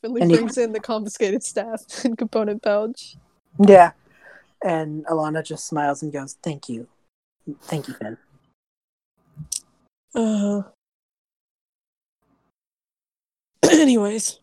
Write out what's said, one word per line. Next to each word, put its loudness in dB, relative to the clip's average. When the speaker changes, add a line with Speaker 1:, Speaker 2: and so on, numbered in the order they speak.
Speaker 1:
Finley -4
Speaker 2:
Any- 6
Speaker 1:
brings 0
in -2
the -6
confiscated -4
staff -8
<laughs> -14
and -2
component -4
pouch. -4
Speaker 2:
Yeah. 10
And -4
Alana -4
just -12
smiles -2
and -8
goes, -10
"Thank -10
you. -10
Thank -10
you, -14
Finn." -14
Speaker 1:
Uh, -2
<clears throat> 6
anyways. 2